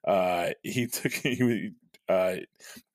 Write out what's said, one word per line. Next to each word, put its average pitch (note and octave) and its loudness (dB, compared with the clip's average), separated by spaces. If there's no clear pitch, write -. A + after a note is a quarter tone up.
uh, F2+ 2
he B2+ -2
took, - -2
<laughs> - -8
he, A#2+ 0
uh, F#2 2